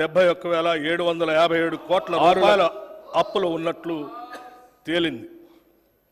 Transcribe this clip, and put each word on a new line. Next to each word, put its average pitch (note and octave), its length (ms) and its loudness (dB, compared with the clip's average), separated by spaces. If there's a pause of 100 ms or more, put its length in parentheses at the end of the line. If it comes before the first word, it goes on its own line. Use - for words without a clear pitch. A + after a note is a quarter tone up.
డెబ్బై D#3+ 340 2
ఒక్క F3 200 -10
వేల E3 140 0 (240)
ఏడు E3+ 180 -2
వందల E3 200 -2 (100)
యాభై E3 260 2
ఏడు D#3+ 100 -4 (120)
కోట్ల F3 260 0 (140)
రూపాయల F#3+ 420 4 (520)
అప్పులు F3+ 360 -4
ఉన్నట్లు E3 400 -6 (880)
తేలింది. E3 420 -4 (840)